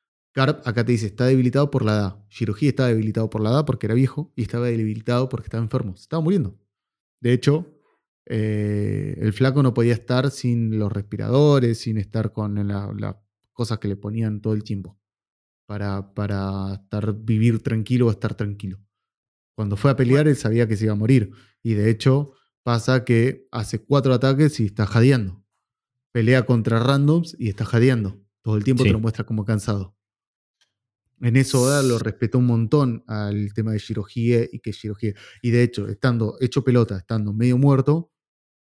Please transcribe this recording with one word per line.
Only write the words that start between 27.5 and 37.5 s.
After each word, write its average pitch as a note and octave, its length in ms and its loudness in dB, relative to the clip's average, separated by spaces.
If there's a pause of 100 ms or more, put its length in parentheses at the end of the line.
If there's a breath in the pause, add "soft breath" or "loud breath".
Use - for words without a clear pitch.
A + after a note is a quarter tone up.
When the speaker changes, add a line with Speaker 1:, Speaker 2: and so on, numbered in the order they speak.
Speaker 1:
jadeando. A#2 560 2 (220)
Todo A2 140 -2
el G#2+ 80 0
tiempo B2 200 2
Speaker 3:
Sí. G#2 40 6
Speaker 1:
te G2 60 6
lo G#2+ 60 0
muestra A2 240 -4
como G#2+ 200 -4
cansado. G2+ 520 -4 (1200)
En A#2+ 160 2
eso C3+ 260 4
Oda C#3 200 4
lo A#2+ 160 2
respetó A2 400 -2
un B2 80 2
montón A#2 600 0
al G#2 480 -4
tema A2 180 -4
de G#2+ 60 -2
Shirohige A#2 760 -2
y A2+ 60 -14
que A2 140 -10
Shirohige, G#2 420 -8 (260 loud breath)
y A#2+ 100 -2
de A#2+ 120 4
hecho, A#2 260 -2
estando A2+ 520 -2
hecho B2+ 240 -2
pelota, A#2+ 320 2
estando G#2 360 -4
medio B2 260 2